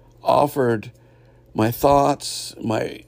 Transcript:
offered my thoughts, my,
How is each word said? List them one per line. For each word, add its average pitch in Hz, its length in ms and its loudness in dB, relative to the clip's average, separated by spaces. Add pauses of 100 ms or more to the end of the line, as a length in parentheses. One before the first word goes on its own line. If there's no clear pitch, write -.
(220)
offered 127 680 0 (640)
my 110 160 2
thoughts, 139 920 0
my, - 460 -4